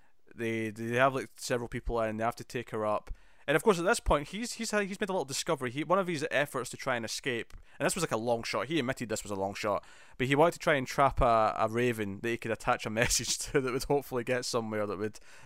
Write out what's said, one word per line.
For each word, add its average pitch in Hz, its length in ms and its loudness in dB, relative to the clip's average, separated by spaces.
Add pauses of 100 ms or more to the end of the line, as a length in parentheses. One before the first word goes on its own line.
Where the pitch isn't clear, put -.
(340)
they, 113 360 -2
they 113 260 -4
have, 131 180 6
like, 120 220 -6
several 120 320 -2
people 117 340 -4
in, 107 160 -2
they 110 60 -2
have 120 120 0
to 113 80 -12
take - 260 -8
her 110 160 -2
up. 107 240 -2 (380)
And 143 80 6
of - 80 0
course, 196 140 6
at 170 60 -2
this 220 140 4
point, 147 300 2
he's, 220 260 -8
he's, 226 160 -8
he's 202 300 -2
made 202 80 -2
a 190 40 -2
little 180 120 0
discovery. 131 480 -2
He, 143 100 -4
one 165 160 2
of 190 80 2
his 160 240 -2
efforts 135 400 0
to - 60 -12
try 131 200 -2
and 117 80 -4
escape, 117 480 -4 (280)
and 139 60 2
this - 100 0
was, 170 80 -4
like, - 80 -2
a 120 40 2
long 117 280 0
shot. 107 220 -2
He 160 120 0
admitted 127 300 -2
this 107 160 -4
was 104 80 -8
a 101 40 -4
long 98 180 -2
shot, 101 300 0 (340)
but 127 100 0
he 139 80 4
wanted 165 160 8
to - 80 -8
try 165 140 2
and 131 120 0
trap - 340 4
a, 113 380 6
a 110 100 2
raven 110 540 0
that 117 60 0
he 117 80 0
could 113 160 -4
attach 117 340 0
a 113 40 -4
<laughs> - 0 -
message 113 480 2
to - 220 0
that 127 120 0
would 131 120 -2
hopefully 131 400 0
get 127 200 -2
somewhere 107 420 -2
that 95 120 -4
would 107 200 -4 (280)